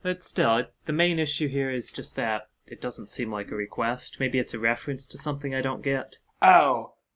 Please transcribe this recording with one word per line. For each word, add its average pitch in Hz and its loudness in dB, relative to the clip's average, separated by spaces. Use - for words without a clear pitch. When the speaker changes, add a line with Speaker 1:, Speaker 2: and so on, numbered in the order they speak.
Speaker 1:
But 180 -4
still, 120 2
it, - -4
the 156 -2
main 170 2
issue 151 0
here 135 -2
is 127 -4
just - -10
that 110 -2
it - -14
doesn't 120 -6
seem 113 -2
like 101 -6
a 107 -6
request. 117 -4
Maybe 131 0
it's 127 -2
a 117 -6
reference 120 -2
to - -12
something 139 -4
I 131 -2
don't 131 -4
get. 135 -2
Speaker 2:
Oh, 147 6